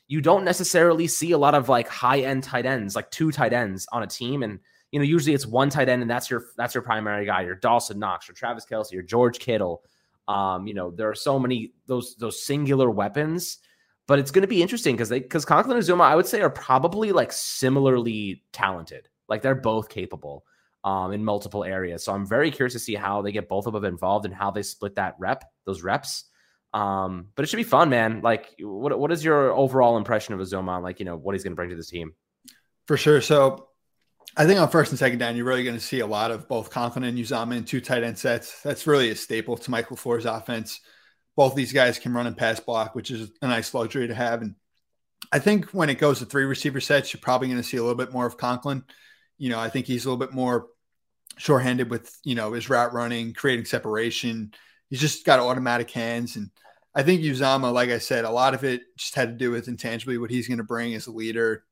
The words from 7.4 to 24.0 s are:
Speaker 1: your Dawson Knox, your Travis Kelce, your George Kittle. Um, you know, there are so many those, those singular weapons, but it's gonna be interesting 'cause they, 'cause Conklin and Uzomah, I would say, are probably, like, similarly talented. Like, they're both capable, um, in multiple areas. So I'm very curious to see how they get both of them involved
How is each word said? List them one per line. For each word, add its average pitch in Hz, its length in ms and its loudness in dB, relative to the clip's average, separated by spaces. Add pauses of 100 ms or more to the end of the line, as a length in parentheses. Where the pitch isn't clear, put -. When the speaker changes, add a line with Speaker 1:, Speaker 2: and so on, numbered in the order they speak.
Speaker 1:
your 90 140 -8
Dawson 117 420 0
Knox, 98 300 -6
your 90 60 -20
Travis 117 300 -10
Kelce, 110 280 -6
your 92 100 -8
George 117 360 2
Kittle. 101 440 -2 (460)
Um, 98 380 -2
you 107 80 -10
know, 90 160 -6
there 107 180 -4
are 107 60 -2
so 139 240 0
many 127 340 -2 (140)
those, 123 300 -4
those 113 280 -8
singular 139 440 2
weapons, 147 720 -2 (480)
but 143 120 6
it's 139 120 -2
gonna 190 160 6
be 190 160 4
interesting 170 340 0
'cause 110 120 -2
they, 120 120 0
'cause 143 240 -2
Conklin 226 320 4
and 226 80 2
Uzomah, 170 200 6
I 127 100 8
would 175 120 6
say, 214 160 0
are 156 80 4
probably, 170 600 2
like, 160 220 2
similarly 120 1200 0
talented. 85 560 -4 (180)
Like, 107 160 -2
they're 135 120 2
both 110 340 -2
capable, 73 560 -12 (400)
um, 95 280 -2
in 107 120 -4
multiple 101 400 -4
areas. 90 400 -6
So 104 80 -4
I'm 98 140 -4
very 131 240 2
curious 131 240 -2
to 120 40 -8
see 113 160 -6
how 101 280 -2
they 101 100 -4
get 104 160 -6
both 101 180 -2
of 113 60 -4
them 104 140 -2
involved 95 400 -2